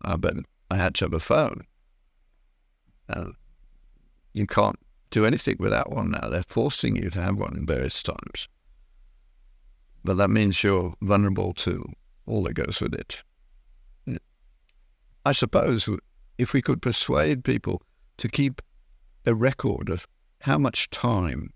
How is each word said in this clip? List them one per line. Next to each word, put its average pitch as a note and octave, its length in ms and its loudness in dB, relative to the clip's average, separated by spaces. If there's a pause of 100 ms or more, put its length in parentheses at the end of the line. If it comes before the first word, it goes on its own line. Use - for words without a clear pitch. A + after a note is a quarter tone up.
uh, E2+ 140 -2
but - 180 0 (340)
I F#2 80 0
had F#2 180 2
to - 100 0
have - 80 -2
a E2 60 0
phone. - 460 0 (1400)
Uh, - 220 -6 (1000)
you G#2+ 140 0
can't G#2 320 2 (320)
do G#2+ 140 4
anything A2 340 2
without G#2 320 0
one E2+ 200 -2
now. - 180 -4
They're F2 140 0
forcing A#2+ 520 0
you F2+ 160 -2
to F2+ 100 -2
have F#2+ 160 0
one - 180 -4
in D2 100 -4
various C2 380 -2
times. - 460 -8 (1500)
But F#2+ 140 0
that G2 120 4
means G#2 340 4
you're F#2 380 2
vulnerable F#2+ 520 2
to - 300 -2 (420)
all G#2+ 180 0
that - 100 -4
goes - 260 -4
with - 140 -2
it. - 300 -10 (2000)
I C#3+ 60 4
suppose - 540 2
w-, G2 140 -4 (380)
if - 160 0
we C3 80 2
could - 200 0
persuade C3 640 0
people G#2 380 -2 (360)
to - 100 -4
keep C#3 340 0 (640)
a A#2 100 4
record A#2 540 0
of F2+ 180 -4 (340)
how C#3+ 160 2
much - 320 0
time F2 680 -2